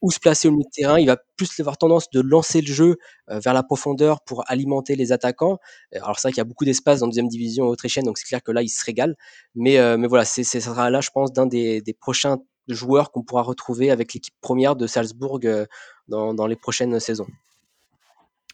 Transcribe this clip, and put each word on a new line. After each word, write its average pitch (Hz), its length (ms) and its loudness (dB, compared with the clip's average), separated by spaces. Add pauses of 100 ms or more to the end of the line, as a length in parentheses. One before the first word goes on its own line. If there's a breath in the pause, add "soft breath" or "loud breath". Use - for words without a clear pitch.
où 180 120 0
se - 80 -6
placer 156 260 4
au 156 60 4
milieu 147 100 2
de - 80 -10
terrain. 147 300 2
Il 151 60 4
va 127 100 6 (200)
plus - 220 -6
avoir 143 180 -4
tendance 165 340 2
de 131 100 0
lancer 156 400 2
le 143 120 -2
jeu, 165 260 4 (320 soft breath)
euh, 107 100 -6
vers 127 120 0
la 131 120 2
profondeur 147 580 0
pour - 260 -10
alimenter 135 460 -2
les 127 160 0
attaquants. 127 480 0 (340 soft breath)
Euh, - 100 -10
alors 104 180 -6
c'est 131 80 -2
vrai 131 40 -2
qu'il 127 80 -8
y - 20 0
a - 20 -4
beaucoup 123 200 -8
d'espace 139 360 2
dans 120 60 0
la 120 40 0
deuxième 117 180 0
division 117 380 -4
autrichienne, 120 380 -2
donc 110 120 -4
c'est - 120 -14
clair 123 160 -6
que 113 80 -4
là, 117 100 0
il 117 60 -4
se - 160 -8
régale. 127 320 -2 (400 soft breath)
Mais, 131 220 4
euh, 120 200 6
mais 120 80 0
voilà, 120 180 6
c'est, 123 200 -4
c'est, 120 160 -4
ça 113 100 -6
sera 123 180 0
là, 127 120 2
je - 100 -6
pense, 135 220 -2
d'un 131 140 2
des, 117 340 0
des 107 140 -8
prochains 135 440 -2 (300)
joueurs 127 420 2
qu'on 120 140 -8
pourra 123 180 -2
retrouver 127 480 -2
avec 117 240 -2
l'équipe - 260 -16
première 131 360 0
de 120 100 -4
Salzbourg, 120 580 -6
euh, 110 220 0 (400 loud breath)
dans, 107 260 -4
dans 107 140 -2
les 113 100 -2
prochaines 120 440 -4
saisons. 107 260 -6 (1300)